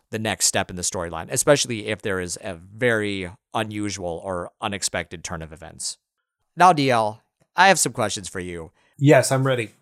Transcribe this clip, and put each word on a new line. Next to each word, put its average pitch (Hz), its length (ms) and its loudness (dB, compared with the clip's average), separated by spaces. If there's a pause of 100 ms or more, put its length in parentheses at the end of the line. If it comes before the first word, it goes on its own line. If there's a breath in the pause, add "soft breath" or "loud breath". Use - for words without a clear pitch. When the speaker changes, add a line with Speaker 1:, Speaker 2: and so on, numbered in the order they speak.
(120)
Speaker 1:
the 110 80 -6
next 107 260 -2
step - 240 0
in 92 60 -12
the 90 80 -8
storyline, 85 480 -6
especially 123 560 0
if 107 140 -4
there 95 180 -2
is 90 220 -6
a 98 120 -10
very 101 760 -2 (240)
unusual 101 680 -6
or 90 280 -6 (100)
unexpected 90 640 -6
turn 82 180 -8
of 78 100 -12
events. - 460 -12 (580)
Now, 175 180 8
D 139 180 2
L, 110 320 0 (320)
I 185 140 8
have 175 100 6
some 131 120 0
questions 107 380 -4
for 98 100 -10
you. 85 320 -10 (280)
Speaker 2:
Yes, 139 320 6
I'm 131 140 2
ready. 120 260 -2 (100)